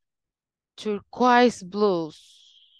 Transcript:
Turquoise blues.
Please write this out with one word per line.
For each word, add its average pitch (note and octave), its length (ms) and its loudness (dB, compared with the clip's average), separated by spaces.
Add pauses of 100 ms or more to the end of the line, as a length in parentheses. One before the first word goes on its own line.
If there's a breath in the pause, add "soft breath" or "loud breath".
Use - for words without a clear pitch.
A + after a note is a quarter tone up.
(760)
Turquoise A#3+ 880 0
blues. F3+ 760 -4 (420)